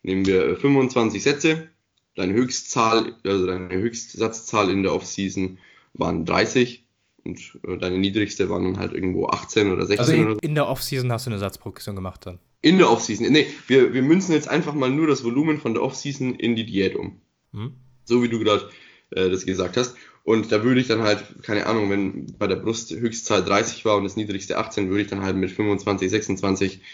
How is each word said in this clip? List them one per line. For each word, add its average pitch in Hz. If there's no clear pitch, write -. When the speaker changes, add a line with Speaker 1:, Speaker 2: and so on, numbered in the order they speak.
Speaker 1:
nehmen 95
wir, 92
äh, 90
fünfundzwanzig 123
Sätze. 156
Deine 95
Höchstzahl, 113
also 95
deine 92
Höchstsatzzahl 107
in 98
der 90
Offseason 95
waren 85
dreißig 110
und, -
äh, 90
deine 92
niedrigste 98
waren 92
dann 92
halt 95
irgendwo 92
achtzehn -
oder 92
sechzehn 104
Speaker 2:
Also -
in, -
Speaker 1:
oder 110
so. 107
Speaker 2:
in 151
der 147
Offseason 127
hast 117
du 123
eine 104
Satzprogression 98
gemacht 92
dann? 90
Speaker 1:
In 180
der 143
Offseason. 113
Nee, 143
wir, 123
wir 127
münzen 175
jetzt 147
einfach 151
mal 131
nur 156
das 135
Volumen 147
von 120
der -
Offseason 135
in 117
die 110
Diät 95
um. -
Speaker 2:
Hm. 107
Speaker 1:
So 123
wie 120
du 113
grad, 104
äh, 92
das 92
gesagt 92
hast. 123
Und 110
da 104
würde 127
ich 123
dann 113
halt, 104
keine 104
Ahnung, 107
wenn 98
bei 101
der 92
Brust -
Höchstzahl 110
dreißig 101
war 107
und 98
das 95
niedrigste 101
achtzehn, 101
würde 101
ich 101
dann 98
halt 95
mit 92
fünfundzwanzig, 98
sechsundzwanzig 95